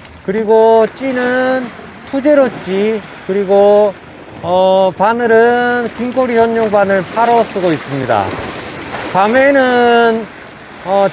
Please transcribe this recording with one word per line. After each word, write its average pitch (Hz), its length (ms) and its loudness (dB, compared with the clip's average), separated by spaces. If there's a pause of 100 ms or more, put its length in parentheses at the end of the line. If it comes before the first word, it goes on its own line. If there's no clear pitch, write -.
(260)
그리고 220 600 4 (100)
찌는 254 680 -2 (420)
투제로 277 420 2 (120)
찌, 202 400 -2 (240)
그리고, 202 680 2 (480)
어, 185 560 2
바늘은 240 1000 0
긴꼬리 247 380 -2
전용 226 340 0
바늘 196 320 2 (140)
팔 233 140 0
호 233 140 4
쓰고 180 280 -2
있습니다. 123 540 -2 (880)
밤에는, 240 1120 2 (600)
어, 196 280 2